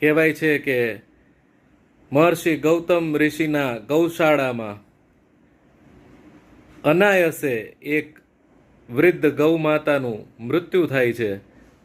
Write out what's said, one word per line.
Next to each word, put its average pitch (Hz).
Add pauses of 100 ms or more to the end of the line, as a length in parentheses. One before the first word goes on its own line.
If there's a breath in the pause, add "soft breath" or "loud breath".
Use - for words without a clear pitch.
કહેવાય 156
છે 151
કે 120 (1160)
મહર્ષિ 160
ગૌતમ 165
ઋષિના 147
ગૌશાળામાં 135 (2000)
અનાયસે 156
એક 147 (720)
વૃદ્ધ 147
ગૌ 156
માતાનું 143
મૃત્યુ 170
થાય 127
છે 110 (480 soft breath)